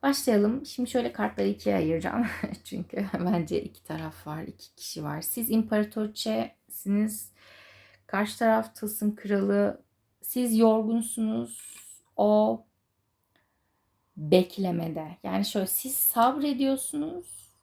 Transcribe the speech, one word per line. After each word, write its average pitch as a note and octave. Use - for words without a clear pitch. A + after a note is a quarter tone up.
Başlayalım. B3
Şimdi B3
şöyle A#3+
kartları G#3
ikiye G3+
ayıracağım. F3
<laughs> -
Çünkü -
bence F3
iki -
taraf D#3
var, D#3
iki -
kişi -
var. D3
Siz -
imparatoriçesiniz, G#3+
karşı G#3
taraf A3
tılsım G#3
kralı. G3+
Siz A#3
yorgunsunuz, A3+
o G#3+
beklemede. E3+
Yani F#3+
şöyle, G3
siz -
sabrediyorsunuz C#4